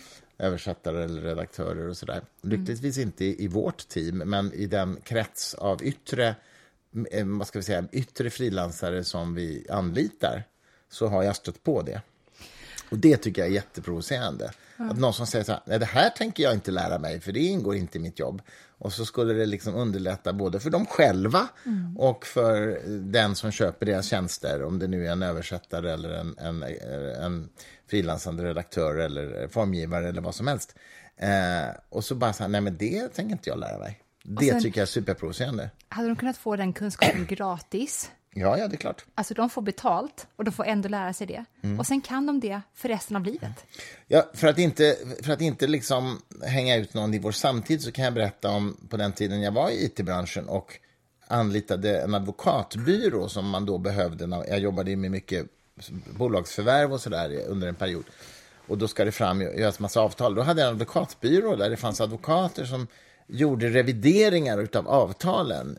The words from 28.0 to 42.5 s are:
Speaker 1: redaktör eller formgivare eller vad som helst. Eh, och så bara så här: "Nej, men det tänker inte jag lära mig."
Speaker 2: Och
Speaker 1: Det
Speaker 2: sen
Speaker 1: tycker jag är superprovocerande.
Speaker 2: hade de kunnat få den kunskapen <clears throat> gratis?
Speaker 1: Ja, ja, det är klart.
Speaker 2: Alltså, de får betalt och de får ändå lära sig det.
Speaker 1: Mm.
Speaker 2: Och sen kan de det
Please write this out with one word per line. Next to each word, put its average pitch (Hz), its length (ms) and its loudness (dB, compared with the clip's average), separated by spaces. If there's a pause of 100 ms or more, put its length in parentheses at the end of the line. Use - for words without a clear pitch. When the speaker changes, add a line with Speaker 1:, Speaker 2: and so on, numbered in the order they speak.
Speaker 1:
redaktör 82 540 -2
eller 71 500 -4
formgivare 87 600 0
eller 87 140 -4
vad 85 120 -6
som 113 120 -4
helst. 135 280 -4 (420)
Eh, 90 580 2 (140)
och 104 160 -4
så 139 100 -4
bara 117 180 2
så 104 100 -6
här: 98 80 -2
"Nej, 101 100 2
men 98 160 0
det 165 320 -2
tänker 214 240 -6
inte - 180 -4
jag - 80 -2
lära 50 200 -6
mig." 52 220 -12 (240)
Speaker 2:
Och - 60 -10 (100)
Speaker 1:
Det 143 100 6
Speaker 2:
sen 120 120 4
Speaker 1:
tycker 107 180 2
jag 98 60 4
är - 40 -2
superprovocerande. 104 800 -4 (180)
Speaker 2:
hade 233 200 -4
de 226 80 0
kunnat 247 200 -2
få 208 200 -4
den 190 160 0
kunskapen 185 540 0
<clears throat> - 40 -6
gratis? 190 800 -6 (240)
Speaker 1:
Ja, 98 240 4
ja, 214 100 0
det - 60 -6
är - 40 -4
klart. - 260 -8 (100)
Speaker 2:
Alltså, 208 200 -4
de 233 160 2
får 254 120 -6
betalt 202 640 0 (100)
och 214 80 -4
de 208 60 0
får - 140 -2
ändå 202 240 0
lära 190 240 -4
sig 196 140 -8
det. 208 180 -10 (180)
Speaker 1:
Mm. 202 180 0
Speaker 2:
Och - 60 -2
sen 269 140 2
kan 269 260 -2
de 285 140 2
det 202 200 -4 (140)